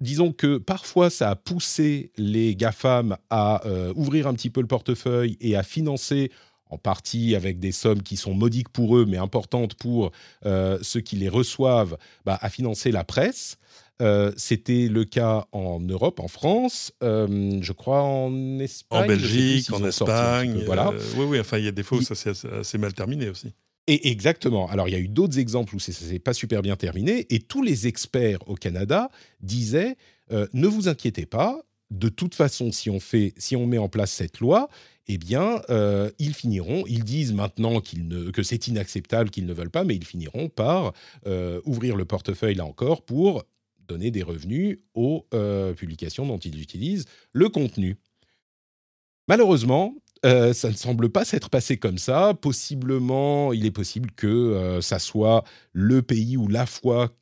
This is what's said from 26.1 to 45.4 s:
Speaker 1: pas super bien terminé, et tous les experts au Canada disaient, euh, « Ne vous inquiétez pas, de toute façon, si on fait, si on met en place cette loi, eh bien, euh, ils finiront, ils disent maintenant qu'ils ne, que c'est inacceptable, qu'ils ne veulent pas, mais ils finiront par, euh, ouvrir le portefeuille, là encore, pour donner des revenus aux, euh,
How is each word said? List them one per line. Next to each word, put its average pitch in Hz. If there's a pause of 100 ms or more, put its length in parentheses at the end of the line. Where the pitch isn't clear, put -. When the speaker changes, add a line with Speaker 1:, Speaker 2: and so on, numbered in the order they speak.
Speaker 1:
pas 127
super 110
bien 98
terminé, 107
et 117
tous -
les 131
experts 113 (100)
au 98
Canada 101 (300)
disaient, 120 (360)
euh, « 104
Ne 139
vous 208
inquiétez 104
pas, 220 (300)
de 107
toute -
façon, 127
si -
on 98
fait, 104
si -
on 120
met 120
en 104
place 101
cette -
loi, 196 (400)
eh 95
bien, 151
euh, 104
ils 147
finiront, 113
ils 113
disent 127
maintenant 110
qu'ils 85
ne, 87
que 104
c'est 113
inacceptable, 107
qu'ils 95
ne 87
veulent 85
pas, 175
mais 139
ils 85
finiront 90
par, 139 (360)
euh, 90
ouvrir 120
le 95
portefeuille, 101
là 87
encore, 127
pour 156 (420)
donner 90
des 101
revenus 92 (160)
aux, 135
euh, 98